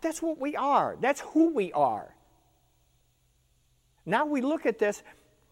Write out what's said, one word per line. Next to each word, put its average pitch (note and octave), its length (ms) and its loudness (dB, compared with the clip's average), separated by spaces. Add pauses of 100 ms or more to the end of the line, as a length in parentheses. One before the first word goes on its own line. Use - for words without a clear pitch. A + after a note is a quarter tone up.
that's D#4+ 220 -6
what D#4+ 160 -4
we D4 180 -4
are. G#3 440 2
That's B3+ 200 0
who E4 280 4
we G#3+ 240 -2
are. A2+ 420 0 (1900)
Now A#3 200 0
we D4 140 0
look D4 260 -2
at A3+ 120 -2
this, G#3 240 -2 (480)